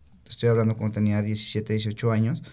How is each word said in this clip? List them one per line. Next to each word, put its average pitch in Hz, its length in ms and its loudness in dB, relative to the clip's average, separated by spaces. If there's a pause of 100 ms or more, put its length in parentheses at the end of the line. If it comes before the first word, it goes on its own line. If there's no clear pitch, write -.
(280)
estoy - 220 0
hablando 110 280 4
cuando 107 180 -4
tenía 104 260 2
diecisiete, 107 520 -4
dieciocho 107 380 0
años, 110 420 0